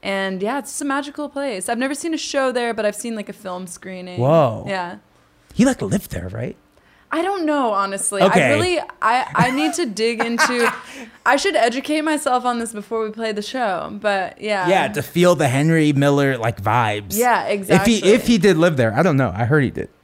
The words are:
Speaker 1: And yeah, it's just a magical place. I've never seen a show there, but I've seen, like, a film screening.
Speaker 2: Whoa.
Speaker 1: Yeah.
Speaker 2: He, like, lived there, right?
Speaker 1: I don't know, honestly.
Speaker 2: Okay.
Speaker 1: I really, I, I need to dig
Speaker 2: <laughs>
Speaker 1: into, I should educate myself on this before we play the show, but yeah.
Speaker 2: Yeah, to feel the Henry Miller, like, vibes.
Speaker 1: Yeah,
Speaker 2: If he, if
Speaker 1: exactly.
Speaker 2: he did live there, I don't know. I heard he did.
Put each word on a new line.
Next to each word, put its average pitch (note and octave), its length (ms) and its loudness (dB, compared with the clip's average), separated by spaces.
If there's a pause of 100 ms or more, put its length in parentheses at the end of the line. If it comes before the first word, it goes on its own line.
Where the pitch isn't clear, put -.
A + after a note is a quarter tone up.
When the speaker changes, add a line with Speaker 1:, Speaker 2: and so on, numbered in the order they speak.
Speaker 1:
And G3 400 -4
yeah, A#3+ 180 -2
it's C#4 120 -12
just - 100 -8
a D4 40 -6
magical C#4+ 440 -6
place. C4+ 380 -6
I've A#3 100 -2
never C4+ 180 -2
seen D#4+ 180 -6
a D#4 40 -4
show C4+ 340 -2
there, A#3+ 220 -2
but G#3+ 120 -4
I've G#3 100 0
seen, A#3 200 -8
like, G#3 140 -10
a G3 40 -12
film F#3 340 -12
screening. F3+ 520 -12
Speaker 2:
Whoa. C3 480 2
Speaker 1:
Yeah. F3 280 -6 (580)
Speaker 2:
He, A#3 120 4
like, C4 160 2
lived - 300 -4
there, F2 200 -8
right? A2+ 240 -8 (560)
Speaker 1:
I D#4+ 100 -2
don't F#4 240 -2
know, C#4+ 260 0
honestly. G3 500 -2
Speaker 2:
Okay. F#3 220 4
Speaker 1:
I B2+ 100 4
really, F4+ 260 0 (220)
I, A#3+ 240 2 (100)
I B3 160 2
need D4 240 0
to F4 100 -2
dig A3 360 -2
Speaker 2:
<laughs> B3+ 40 -2
Speaker 1:
into, A#3 460 0 (540)
I C4 120 4
should D4+ 180 0
educate C4 460 0
myself C#4+ 440 0
on A#3+ 140 -2
this A#3 140 -8
before A3 300 -6
we G#3+ 80 -4
play A3 200 -6
the G#3 100 -4
show, G#3 480 -4 (120)
but G3 400 -2
yeah. G3+ 260 -2
Speaker 2:
Yeah, F3 220 4
to C#3 120 -6
feel F3 340 4
the D3+ 120 2
Henry D3+ 460 2
Miller, C#3 440 2
like, A2+ 240 -2
vibes. G#2+ 560 0
Speaker 1:
Yeah, A3+ 300 2
Speaker 2:
If - 0 -
he, - 60 0
if G3+ 480 2
Speaker 1:
exactly. G3 160 6 (160)
Speaker 2:
he A3+ 40 4
did F#3 200 6
live E3 200 4
there, A2+ 160 2
I B2+ 80 2
don't E3 160 4
know. B2+ 180 2
I A2+ 100 0
heard C#3+ 180 4
he A#2+ 60 2
did. - 200 -8 (140)